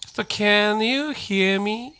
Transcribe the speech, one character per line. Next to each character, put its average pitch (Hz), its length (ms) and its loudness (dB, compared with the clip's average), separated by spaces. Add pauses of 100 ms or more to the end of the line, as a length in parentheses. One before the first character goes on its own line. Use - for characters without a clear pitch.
そ - 60 -14
う - 20 -20
す - 100 -18
る 226 80 -2
と、 - 80 -6
Can 208 500 2
you 269 260 0
hear 196 500 0
me？ 226 400 -6